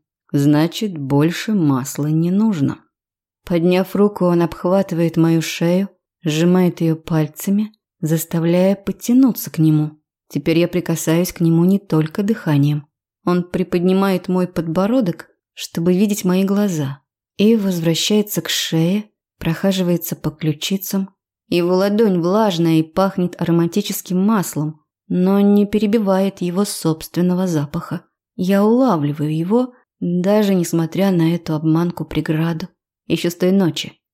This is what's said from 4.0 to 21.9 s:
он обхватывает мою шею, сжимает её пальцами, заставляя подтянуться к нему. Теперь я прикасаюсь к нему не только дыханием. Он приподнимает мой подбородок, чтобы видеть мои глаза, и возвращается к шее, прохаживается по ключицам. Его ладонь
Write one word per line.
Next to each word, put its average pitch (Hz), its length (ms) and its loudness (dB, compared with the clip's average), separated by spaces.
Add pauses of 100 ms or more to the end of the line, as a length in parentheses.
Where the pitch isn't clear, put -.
он 175 180 2
обхватывает 170 760 0
мою 165 260 4
шею, 175 460 0 (360)
сжимает 175 560 2
её 165 160 0
пальцами, 170 760 -2 (280)
заставляя 170 760 0
подтянуться 233 760 0
к - 80 -14
нему. 151 440 2 (260)
Теперь 156 300 -2
я 170 100 2
прикасаюсь 170 640 -2
к - 80 -8
нему 165 240 4
не 196 140 4
только 156 440 -2
дыханием. 147 640 0 (380)
Он 175 200 0
приподнимает 185 840 0
мой 180 180 0
подбородок, 180 800 -2 (260)
чтобы 175 400 -2
видеть 202 300 0
мои 185 200 2
глаза, 190 560 -2 (360)
и 220 200 4
возвращается 185 840 0
к - 60 -8
шее, 175 640 -2 (280)
прохаживается 175 800 -2
по - 140 -6
ключицам. 190 800 -4 (380)
Его 175 280 2
ладонь 202 440 2